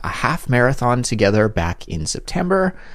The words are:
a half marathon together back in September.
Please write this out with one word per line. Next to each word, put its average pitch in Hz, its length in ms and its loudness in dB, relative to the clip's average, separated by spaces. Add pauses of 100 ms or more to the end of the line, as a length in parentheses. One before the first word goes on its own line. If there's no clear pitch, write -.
a - 40 -6
half - 400 -2
marathon 123 540 2
together 107 460 4
back 85 400 -4
in 78 160 -6
September. 185 720 -2 (180)